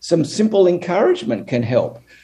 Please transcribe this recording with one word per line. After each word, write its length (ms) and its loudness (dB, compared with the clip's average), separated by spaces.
some 240 0
simple 420 2
encouragement 800 0
can 160 -2
help. 400 -2